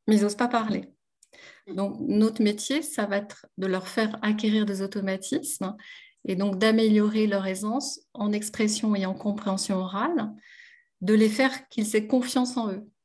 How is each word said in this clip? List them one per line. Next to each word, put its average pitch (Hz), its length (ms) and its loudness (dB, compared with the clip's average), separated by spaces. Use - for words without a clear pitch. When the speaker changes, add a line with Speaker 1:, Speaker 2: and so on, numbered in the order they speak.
Speaker 1:
mais 214 80 6
ils 208 60 6
n'osent 208 140 2
pas 247 120 0
parler. 220 420 -2
Speaker 2:
Mm. 190 80 -10
Speaker 1:
Donc, 196 240 -4
notre 214 420 2
métier, 214 400 0
ça - 240 -4
va 202 120 -2
être - 300 -10
de 190 100 -2
leur 190 200 -2
faire 220 340 -2
acquérir 214 440 2
des 196 160 -4
automatismes 196 960 -4
et 190 80 -2
donc 196 220 -2
d'améliorer 214 680 4
leur 196 180 0
aisance 214 560 -4
en 208 180 -2
expression 208 640 0
et 196 100 0
en 190 80 -2
compréhension 196 640 -4
orale, 214 560 -2
de 190 120 2
les 214 160 6
faire 262 400 0
qu'ils 214 260 -2
aient 214 120 0
confiance 247 500 0
en 220 140 -2
eux. 202 160 -10